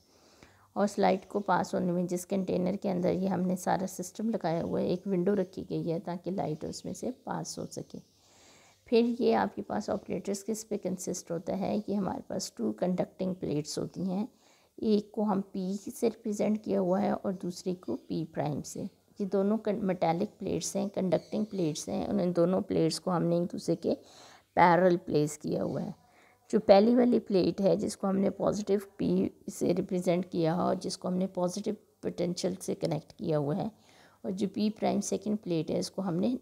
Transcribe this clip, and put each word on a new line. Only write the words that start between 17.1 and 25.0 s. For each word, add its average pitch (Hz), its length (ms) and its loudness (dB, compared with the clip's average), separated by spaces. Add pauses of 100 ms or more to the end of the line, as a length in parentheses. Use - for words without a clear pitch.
और 208 180 -4
दूसरे 185 420 -6
को - 200 -6
पी 170 300 -4
prime 147 380 -4
से। - 180 -10 (400)
ये 208 40 -2
दोनों 202 340 2
कं-, 208 240 -2
metallic 180 560 0
plates 175 380 -4
हैं, 196 120 -2
conducting - 580 -2
plates 165 420 -2
हैं, - 200 -2
उन 180 240 2
दोनों 180 300 4
plates 165 360 2
को - 120 -4
हमने 170 260 2
एक 175 80 2
दूसरे - 320 -2
के - 180 0 (600)
parallel 175 420 6
place 151 400 0